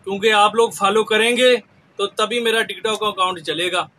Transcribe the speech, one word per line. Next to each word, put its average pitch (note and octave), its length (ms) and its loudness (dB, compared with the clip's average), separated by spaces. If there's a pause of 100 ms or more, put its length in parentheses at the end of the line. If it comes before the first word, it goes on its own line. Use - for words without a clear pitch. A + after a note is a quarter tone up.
क्योंकि G3 260 -2
आप G#3 240 4
लोग A#3 180 2
फॉलो G3+ 300 0
करेंगे A#3+ 520 2 (420)
तो G3+ 80 -2 (100)
तभी A3 260 -2
मेरा A3 240 0
TikTok G#3+ 400 -6
account F#3 360 -2
चलेगा। E3+ 460 -4 (100)